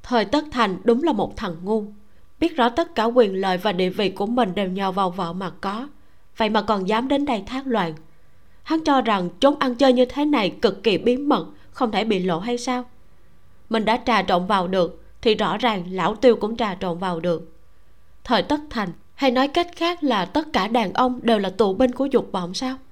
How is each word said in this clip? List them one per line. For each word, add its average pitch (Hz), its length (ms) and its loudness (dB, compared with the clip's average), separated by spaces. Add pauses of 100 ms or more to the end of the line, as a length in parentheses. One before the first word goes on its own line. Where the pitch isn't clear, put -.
Thời 226 220 0
Tất 294 260 0
Thành 202 320 0
đúng 240 200 2
là 330 80 2
một 202 260 -2
thằng 180 260 -6
ngu, 208 220 -2 (540)
biết 330 160 0
rõ 240 140 4
tất 330 260 -2
cả 220 80 0
quyền 220 380 4
lợi 185 160 0
và 208 140 0
địa 180 180 0
vị 190 200 -2
của 202 160 -4
mình 226 300 0
đều 196 140 -2
nhờ 190 220 -2
vào 190 180 0
vợ 175 240 -6
mà 185 160 -6
có, 208 380 -8 (500)
vậy 214 120 0
mà 214 120 2
còn 202 260 0
dám 226 200 0
đến 285 180 2
đây 226 200 -2
thác 262 220 -8
loạn. 190 260 0 (680)
Hắn 320 200 -2
cho 277 180 4
rằng 196 280 0 (100)
chốn 285 200 6
ăn 254 160 0
chơi 262 180 6
như 247 120 6
thế 285 200 -2
này 240 240 2
cực - 340 -2
kỳ 180 140 2
bí 247 200 2
mật, 277 300 0 (240)
không 240 200 -2
thể 208 120 0
bị 208 200 0
lộ 214 160 0
hay 240 180 -4
sao? 247 260 -4 (840)
Mình 220 160 0
đã 226 200 2
trà 214 180 2
trộn 180 220 2
vào 190 220 0
được 185 360 0 (180)
thì 220 140 4
rõ 180 220 -2
ràng 220 320 0
lão 185 260 0
Tiêu 233 200 6
cũng 226 220 -4
trà 208 180 -2
trộn 180 220 -4
vào 180 220 -4
được. 165 320 -4 (720)
Thời 220 200 0
Tất 294 260 -2
Thành, 202 200 -4 (260)
hay 269 160 2
nói 262 160 2
cách 339 280 -2
khác 349 280 -2
là 214 220 0
tất 311 280 -4
cả 190 140 0
đàn 226 260 0
ông 254 300 0
đều 226 160 4
là 196 100 -2
tù 190 240 2
binh 254 180 4
của 262 140 -2
dục 214 260 0
vọng 180 220 -4
sao? 262 240 -6 (140)